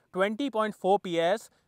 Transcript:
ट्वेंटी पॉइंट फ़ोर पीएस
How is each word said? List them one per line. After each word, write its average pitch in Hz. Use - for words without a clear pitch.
ट्वेंटी 214
पॉइंट 214
फ़ोर 190
पीएस 170